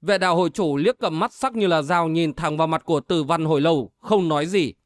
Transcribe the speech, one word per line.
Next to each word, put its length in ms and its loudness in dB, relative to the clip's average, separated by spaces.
Vệ 160 0
đạo 180 2
hội 140 2
chủ 260 -2
liếc 220 0
cầm 200 -4
mắt 140 -2
sắc 240 -4
như 100 0
là 160 2
dao 260 0
nhìn 260 0
thẳng 220 -4
vào 100 2
mặt 180 -2
của 160 0
Từ 240 -2
Văn 200 -2
hồi 160 2
lâu, 380 0
không 300 0
nói 180 0
gì. 280 0